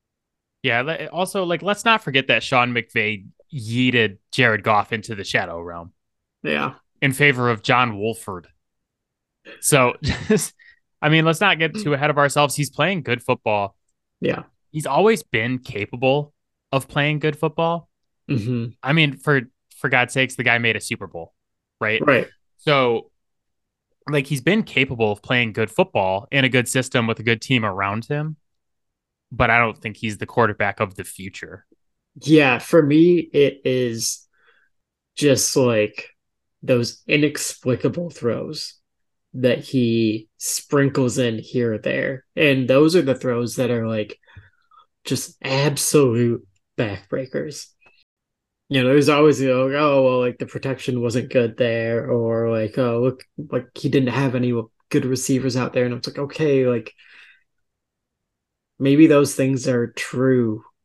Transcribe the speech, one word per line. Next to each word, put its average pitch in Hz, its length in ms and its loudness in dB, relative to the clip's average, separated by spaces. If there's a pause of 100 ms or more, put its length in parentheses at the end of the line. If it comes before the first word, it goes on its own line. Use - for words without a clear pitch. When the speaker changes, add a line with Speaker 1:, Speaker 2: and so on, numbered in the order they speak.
(640)
Speaker 1:
Yeah. 120 200 0
le-, 156 260 -8
also, 185 360 -6
like, 175 180 -4
let's 202 220 -4
not 226 200 0
forget 135 240 -2
that 113 160 2
Sean 123 280 0
McVay 107 540 -4 (260)
yeeted 117 680 0 (120)
Jared 110 320 2
Goff 104 300 0
into 113 220 -8
the 98 100 -10
shadow 87 360 -4
realm 85 320 -14 (500)
Speaker 2:
Yeah. 147 320 -4 (280)
Speaker 1:
in 139 100 0
favor 127 380 2
of 110 120 -4
John 123 360 0
Wolford. 101 480 -8 (1120)
So, 127 380 2
<laughs> - 40 -20
just, - 520 -2 (480)
I 151 60 2
mean, 160 160 4
let's 160 160 2
not 185 180 2
get 160 160 -2
too 208 200 -2
ahead 143 160 0
of 143 80 -2
ourselves. 143 360 2
He's 147 160 -4
playing 165 320 -2
good 120 200 -4
football. 104 540 -2 (440)
Speaker 2:
Yeah. - 240 -4 (280)
Speaker 1:
He's 151 140 -6
always 190 360 2
been 123 360 -4
capable 131 760 -4 (360)
of 135 180 -2
playing 147 320 -2
good 151 180 -2
football. 165 500 -4 (400)
Speaker 2:
Mm-hmm. 117 440 -4 (100)
Speaker 1:
I 131 100 0
mean, 151 240 2
for, 139 260 0 (340)
for - 120 -4
God's 123 240 0
sakes, 131 220 0
the - 80 -6
guy 117 160 2
made 113 180 0
a 101 40 -8
Super - 260 -10
Bowl, 82 260 -14 (480)
right? 110 240 -2
Speaker 2:
Right. 127 220 4 (320)
Speaker 1:
So, 127 520 0 (960)
like, 143 200 0
he's 139 160 -4
been 208 220 2
capable 127 480 0
of 104 100 -10
playing 120 300 0
good 113 180 -4
football 98 600 0
in 135 140 2
a 131 60 2
good 120 180 0
system 123 380 -2
with 113 140 -4
a - 20 -10
good 113 180 0
team 123 240 0
around 101 400 -4
him, 151 320 -6 (960)
but 120 160 0
I 117 100 4
don't 113 200 0
think 104 180 -12
he's 107 220 -6
the 107 80 -10
quarterback 104 540 0
of 98 140 -4
the 95 100 -12
future. 92 600 -16 (560)
Speaker 2:
Yeah, 139 380 4
for 165 240 4
me, 160 360 6
it 143 460 0
is 123 600 -4 (880)
just, 139 420 2
like, 117 540 0 (520)
those 123 440 -2
inexplicable 147 1040 -2
throws - 640 -8 (600)
that 123 260 0
he 113 760 0
sprinkles 139 800 -2
in 117 220 -2
here 117 360 -4
or 104 40 -4
there. 135 460 -4 (100)
And 135 340 2
those 151 260 4
are 180 80 4
the 135 120 0
throws 120 420 -4
that 123 140 -2
are, 117 160 -2
like, 110 320 -6 (840)
just - 360 -6
absolute 131 1040 2 (320)
backbreakers. 131 880 -6 (1040)
You 135 140 2
know, 123 60 2
there's 139 200 6
always, 147 320 6
you 135 60 0
know, 131 240 2
"Oh, 143 320 4
well, 127 160 4
like, 123 200 -2
the 123 80 -8
protection 127 540 -6
wasn't 120 300 -2
good 117 260 0
there," 117 540 -2
or, 113 400 0
like, 110 260 -2
"Oh, 120 240 0
look, 127 220 -2 (160)
like, 139 280 -6 (100)
he - 120 -6
didn't 131 200 2
have 127 260 -2
any 123 180 0 (360)
good 139 160 0
receivers 127 520 -2
out 127 160 -2
there." 127 120 0
And 123 100 -4
it's 120 140 -10
like, 139 100 -14
okay, 139 480 0
like, 120 260 -4 (1900)
maybe 139 260 6
those 143 300 4
things 135 320 0
are 120 240 0
true, 123 720 0 (200)